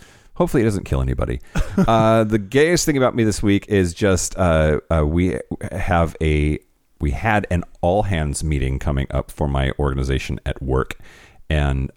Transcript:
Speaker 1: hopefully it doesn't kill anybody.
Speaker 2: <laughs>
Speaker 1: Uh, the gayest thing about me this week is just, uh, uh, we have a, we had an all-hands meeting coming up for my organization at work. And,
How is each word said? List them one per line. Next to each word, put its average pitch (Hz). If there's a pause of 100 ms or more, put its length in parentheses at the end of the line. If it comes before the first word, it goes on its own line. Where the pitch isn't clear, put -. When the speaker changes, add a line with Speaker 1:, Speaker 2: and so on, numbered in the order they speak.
(340)
Speaker 1:
hopefully 170
it 110
doesn't 104
kill 67
anybody. 64
Speaker 2:
<laughs> - (280)
Speaker 1:
Uh, 113
the 110
gayest 139
thing 147
about 127
me 117
this 107
week 101
is 95
just, 95
uh, 80 (120)
uh, 80
we 85 (340)
have 85
a, 76 (420)
we -
had 107
an 85 (180)
all-hands 87
meeting 69
coming 69
up 67
for -
my 67
organization 67
at -
work. 65 (560)
And, 69